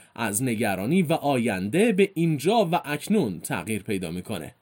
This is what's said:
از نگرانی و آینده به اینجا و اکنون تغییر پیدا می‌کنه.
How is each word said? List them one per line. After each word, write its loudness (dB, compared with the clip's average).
از -2
نگرانی 0
و 0
آینده 2
به 4
اینجا 2
و 2
اکنون 0
تغییر -4
پیدا -4
می‌کنه. -8